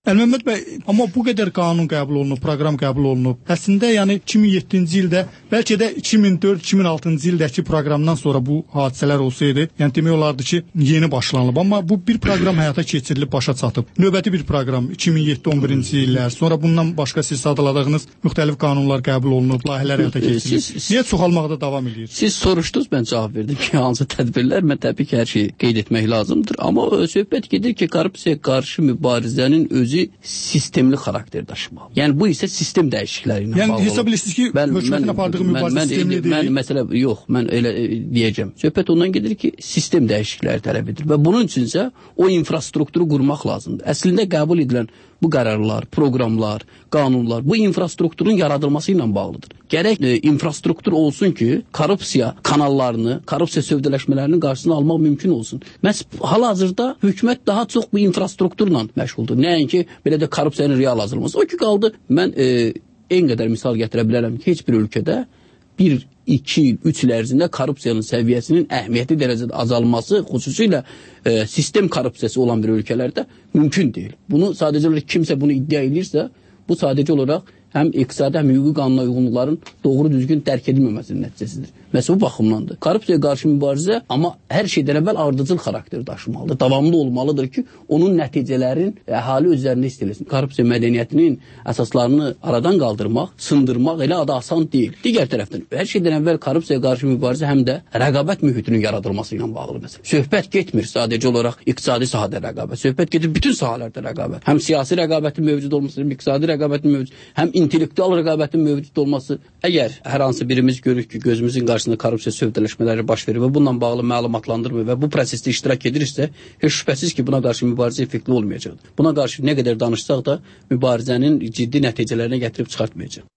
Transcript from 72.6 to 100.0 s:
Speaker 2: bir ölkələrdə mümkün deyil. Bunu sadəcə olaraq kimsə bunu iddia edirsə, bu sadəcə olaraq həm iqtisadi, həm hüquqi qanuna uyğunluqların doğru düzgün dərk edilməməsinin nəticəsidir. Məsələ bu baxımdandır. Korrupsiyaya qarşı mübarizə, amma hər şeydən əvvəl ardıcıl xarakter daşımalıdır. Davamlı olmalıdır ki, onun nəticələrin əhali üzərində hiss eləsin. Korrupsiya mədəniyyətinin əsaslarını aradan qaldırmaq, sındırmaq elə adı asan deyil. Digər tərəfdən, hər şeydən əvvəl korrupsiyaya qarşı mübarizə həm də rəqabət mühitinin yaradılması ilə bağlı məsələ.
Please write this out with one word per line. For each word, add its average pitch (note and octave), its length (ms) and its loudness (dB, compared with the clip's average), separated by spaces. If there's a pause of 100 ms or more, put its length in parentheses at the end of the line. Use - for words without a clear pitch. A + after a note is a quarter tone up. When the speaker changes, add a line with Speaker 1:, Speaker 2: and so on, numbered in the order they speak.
Speaker 2:
bir A2 120 2
ölkələrdə B2 500 -4 (280)
mümkün D3+ 400 2
deyil. F#2+ 200 -10 (160)
Bunu F3+ 240 2
sadəcə D3+ 380 0
olaraq D3+ 240 -2
kimsə D#3+ 260 0
bunu C#3+ 160 2
iddia D3 240 0
edirsə, D#3 480 -2 (400)
bu E3+ 80 0
sadəcə C#3+ 400 0
olaraq C#3 320 -2 (220)
həm D3+ 200 2 (120)
iqtisadi, C#3 340 -2
həm D3+ 140 2
hüquqi C#3 240 2
qanuna C3 320 0
uyğunluqların B2+ 520 0 (240)
doğru C#3+ 280 2
düzgün C#3 320 0
dərk C3+ 280 -2
edilməməsinin A2+ 540 0
nəticəsidir. - 440 -12 (220)
Məsələ C3 240 2
bu G3 60 2
baxımdandır. A2 580 0
Korrupsiyaya F3 420 0
qarşı C#3+ 260 0
mübarizə, C#3+ 500 0 (120)
amma D#3 240 0 (180)
hər F#3+ 200 0
şeydən C#3+ 300 0
əvvəl F3+ 180 0
ardıcıl C#3+ 400 0
xarakter - 480 -8
daşımalıdır. - 520 -6
Davamlı C#3 380 4
olmalıdır C3+ 500 0
ki, B3+ 160 -6 (240)
onun F3 320 2
nəticələrin C3+ 760 -2 (140)
əhali C3 480 0
üzərində C3 320 0
hiss B2+ 160 -8
eləsin. G2+ 240 -6
Korrupsiya C3+ 400 0
mədəniyyətinin A#2+ 720 2 (300)
əsaslarını C3 640 0 (140)
aradan D#3+ 360 2
qaldırmaq, A2 580 -2
sındırmaq C#3 680 2
elə E3+ 180 0
adı C#3 100 0
asan D#3 380 -2
deyil. B2 320 0
Digər A3 280 2
tərəfdən, G#2+ 400 -6
hər E3 200 -4
şeydən E3+ 280 0
əvvəl D#3+ 240 2
korrupsiyaya C#3 420 0
qarşı C3 260 0
mübarizə B2+ 360 0
həm C#3 200 4
də C3 100 -2 (140)
rəqabət C#3+ 560 0
mühitinin A#2 360 0
yaradılması G#2 520 -4
ilə F2 200 -6
bağlı - 280 -10
məsələ. - 280 -18